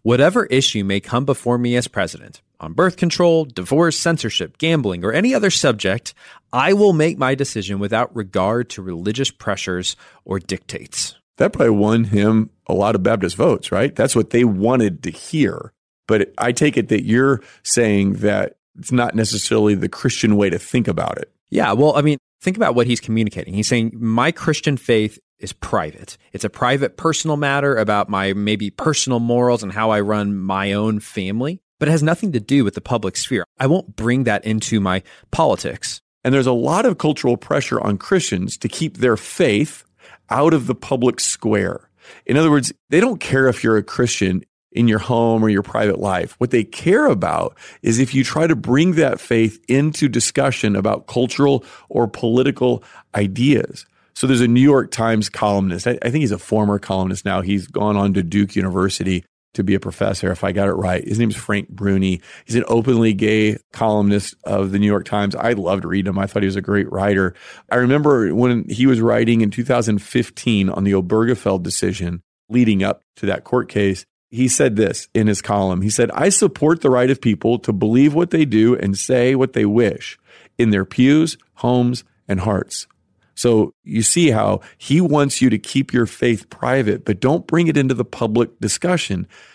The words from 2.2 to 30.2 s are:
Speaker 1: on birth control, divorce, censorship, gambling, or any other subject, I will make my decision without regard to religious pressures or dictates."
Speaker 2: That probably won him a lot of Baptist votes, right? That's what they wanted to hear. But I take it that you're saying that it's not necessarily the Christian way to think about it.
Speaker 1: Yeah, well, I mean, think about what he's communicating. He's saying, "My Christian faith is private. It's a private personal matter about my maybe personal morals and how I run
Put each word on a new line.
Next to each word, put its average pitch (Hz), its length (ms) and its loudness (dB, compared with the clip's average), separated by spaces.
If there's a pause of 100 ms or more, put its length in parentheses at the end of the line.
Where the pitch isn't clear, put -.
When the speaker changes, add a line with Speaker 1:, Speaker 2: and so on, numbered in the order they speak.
Speaker 1:
on 80 140 -12
birth 175 240 0
control, 170 480 2
divorce, 143 520 0
censorship, 117 640 -4
gambling, 117 460 0
or 104 80 0
any 202 200 2
other 214 180 0
subject, 110 640 -2 (400)
I 143 200 2
will 202 200 6
make 160 240 2
my 131 200 0
decision 101 420 -6
without 110 380 -2
regard 104 540 -2
to 101 120 -12
religious 92 480 -4
pressures 90 640 -6 (300)
or 95 160 -6
dictates." - 760 -10 (220)
Speaker 2:
That 208 160 0
probably 123 180 2
won 107 340 2
him 107 460 2 (160)
a - 80 -2
lot 104 220 2
of 92 80 -2
Baptist 95 320 0
votes, 147 340 0
right? 117 240 -2
That's - 220 0
what 113 140 0
they 123 140 4
wanted 104 600 0
to 87 60 -6
hear. 92 640 -4 (360)
But 107 280 2
I 120 140 -2
take 139 260 0
it 117 120 0
that 107 160 0
you're 127 380 2 (200)
saying 101 520 0
that 101 420 -2 (220)
it's - 140 -8
not 120 240 0
necessarily 107 580 0
the 95 140 -2
Christian 110 480 0
way 101 120 2
to 87 100 -2
think - 280 -2
about 82 320 -4
it. - 120 -14 (200)
Speaker 1:
Yeah, - 220 0
well, 135 240 2
I 147 60 2
mean, 147 160 0 (220)
think 185 160 -4
about 165 200 0
what 120 100 2
he's 120 140 -2
communicating. 107 520 -4
He's 104 140 -2
saying, 113 280 0
"My 117 360 0
Christian 151 460 -2
faith 110 420 0 (200)
is - 140 -12
private. - 640 -8 (160)
It's 98 120 -8
a 101 60 -4
private 135 460 -2
personal 160 400 -2
matter 139 400 0
about 104 320 0
my 98 240 -2
maybe 104 380 -2
personal 131 480 -2
morals 120 440 0
and 95 100 -8
how 110 180 -2
I 107 100 2
run 101 380 -2